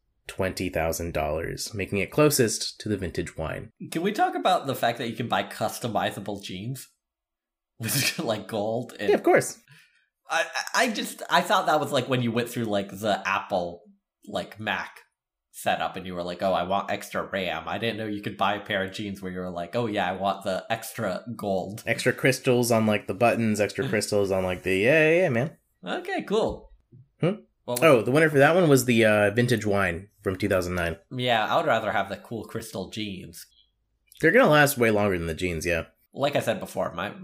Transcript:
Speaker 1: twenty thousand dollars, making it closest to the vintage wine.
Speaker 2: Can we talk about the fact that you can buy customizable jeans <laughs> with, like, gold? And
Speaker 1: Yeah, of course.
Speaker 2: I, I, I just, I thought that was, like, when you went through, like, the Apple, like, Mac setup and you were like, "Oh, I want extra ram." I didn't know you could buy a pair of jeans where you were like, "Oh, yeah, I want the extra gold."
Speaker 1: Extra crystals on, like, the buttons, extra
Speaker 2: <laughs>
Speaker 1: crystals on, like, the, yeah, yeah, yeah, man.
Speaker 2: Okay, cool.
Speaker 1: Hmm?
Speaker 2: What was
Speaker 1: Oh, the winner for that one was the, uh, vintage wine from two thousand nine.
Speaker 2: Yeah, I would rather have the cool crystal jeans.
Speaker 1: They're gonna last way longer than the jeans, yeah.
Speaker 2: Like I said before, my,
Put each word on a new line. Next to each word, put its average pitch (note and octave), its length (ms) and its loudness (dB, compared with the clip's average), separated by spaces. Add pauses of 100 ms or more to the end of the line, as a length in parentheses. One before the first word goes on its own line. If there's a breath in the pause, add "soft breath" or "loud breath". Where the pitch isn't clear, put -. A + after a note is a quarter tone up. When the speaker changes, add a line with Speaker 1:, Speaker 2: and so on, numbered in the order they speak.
(280)
Speaker 1:
twenty F#2 400 -4
thousand E2+ 440 -2
dollars, D#2 600 -4
making G2 240 -4
it F2+ 140 -4
closest C#3 680 2
to - 80 -8
the G#2 80 0
vintage F2+ 400 -6
wine. F#2 360 -6 (180)
Speaker 2:
Can D#4+ 120 -4
we A3 100 0
talk F4+ 240 0
about D#3+ 320 2
the B2+ 80 -2
fact A#2+ 220 0
that A#2+ 100 -6
you A2+ 80 -8
can A#2 120 -6
buy G2+ 140 0
customizable G2+ 960 -4
jeans G#2 460 -10 (480)
<laughs> - 460 -20
with, A#2+ 400 -2
like, G#2+ 260 -2
gold? A2 540 -4
And - 80 0
Speaker 1:
Yeah, G#4 80 6
of - 80 -4
course. - 340 2 (720 soft breath)
Speaker 2:
I, E3 120 2 (320)
I, G#3+ 100 4
I C4+ 60 2
just, - 400 -8
I E3+ 100 4
thought F#3 260 2
that D#3 140 4
was, C3+ 100 -2
like, C3 180 0
when B2+ 140 2
you A#2 80 0
went A#2 200 0
through, A#2+ 160 -2
like, G2+ 240 0
the G2 360 -2
Apple, F#2+ 540 -2 (460)
like, G#2 340 -8
Mac G2 400 -4 (500)
setup - 460 -2
and F#2 100 -10
you F#2 80 -8
were F2 80 -6
like, F2+ 200 -8
"Oh, F#2+ 100 2
I F2 120 0
want F#2 260 -2
extra G2+ 320 -6
ram." E2 440 -4
I F2 120 -4
didn't A2 180 -4
know A2 100 -8
you G#2 140 -8
could G2+ 160 -10
buy G2+ 180 0
a G2+ 60 -6
pair F#2+ 240 -2
of F#2 80 -8
jeans G2+ 300 -10
where F#2 100 -8
you F#2 80 -8
were F#2 100 -8
like, E2+ 240 -8
"Oh, A#2+ 120 -2
yeah, G#2 200 -2
I F#2 60 -2
want G2 320 -2
the F#2+ 240 -4
extra A2+ 540 -6 (120)
gold." G#2+ 520 -4
Speaker 1:
Extra A#2+ 260 0
crystals B2 580 2
on, A2 160 4
like, G#2 200 2
the G2+ 80 -4
buttons, G#2+ 440 2
extra G2+ 300 0
Speaker 2:
<laughs> - 0 -
Speaker 1:
crystals G2+ 420 0
on, F#2+ 140 2
like, F2+ 200 -4
the, F#2 120 2
yeah, D3+ 320 6
yeah, E3+ 140 4
yeah, F3+ 80 4
man. B2 260 -2 (280)
Speaker 2:
Okay, F#4 400 -6
cool. F#3 480 -4 (480)
Speaker 1:
Hmm? F#3 160 0 (280)
Speaker 2:
What A#2+ 160 -4
was - 20 2
Speaker 1:
Oh, C#3 200 8
the A2+ 80 -2
winner D#3 180 4
for D3 100 2
that D3 160 8
one F3+ 140 6
was C3+ 160 6
the, A#2 220 4
uh, G#2 240 6
vintage A#2 340 2
wine G2 440 0 (140)
from F#2+ 140 -2
two G#2 120 -2
thousand F2+ 260 0
nine. E2+ 220 -2 (140)
Speaker 2:
Yeah, A#2+ 360 0
I A#2 100 0
would E3 100 0
rather A2 260 2
have G2 160 0
the G2 80 -8
cool G#2+ 280 -10
crystal G#2 460 -10
jeans. G2+ 560 -12 (720)
Speaker 1:
They're D#3+ 120 4
gonna A3+ 180 6
last D3 260 6
way A#2 140 4
longer G#2 260 4
than E2 100 -2
the D#2+ 80 -4
jeans, E2+ 300 -2
yeah. E2+ 200 0 (280)
Speaker 2:
Like C#3 240 -2
I B2+ 40 0
said G#2+ 200 -2
before, F#2 320 -4
my, F#2 200 -6 (120)